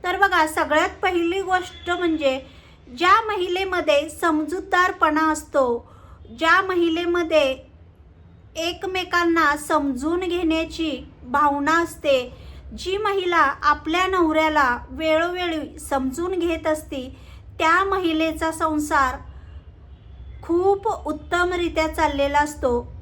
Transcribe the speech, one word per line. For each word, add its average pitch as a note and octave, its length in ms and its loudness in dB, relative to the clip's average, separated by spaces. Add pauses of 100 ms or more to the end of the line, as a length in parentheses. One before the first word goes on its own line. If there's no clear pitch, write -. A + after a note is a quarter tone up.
तर F4+ 120 -2
बघा, F#4 300 4
सगळ्यात D#4 420 2 (140)
पहिली F4+ 380 0
गोष्ट F#4 500 -4
म्हणजे D#4 500 0 (580)
ज्या F#4 280 6
महिलेमध्ये F4+ 840 0
समजूतदारपणा D#4+ 1200 0
असतो, C4 640 -2 (440)
ज्या E4 240 4
महिलेमध्ये E4+ 960 0 (1000)
एकमेकांना E4+ 1000 0
समजून D4 640 0
घेण्याची D#4+ 840 -2 (220)
भावना C#4+ 580 2
असते, C4+ 520 0 (440)
जी F#4+ 200 -4
महिला F4+ 640 2
आपल्या D#4 440 2
नवऱ्याला D#4 720 2 (120)
वेळोवेळी D#4+ 880 -2
समजून D#4 600 -2
घेत E4 280 -2
असते, D4+ 500 -4 (420)
त्या E4+ 260 4
महिलेचा D#4+ 680 0
संसार D4+ 680 0 (1300)
खूप G4 460 2 (180)
उत्तम F4 460 0
रीत्या D#4+ 420 -2
चाललेला C#4+ 440 0
असतो. C#4 640 -2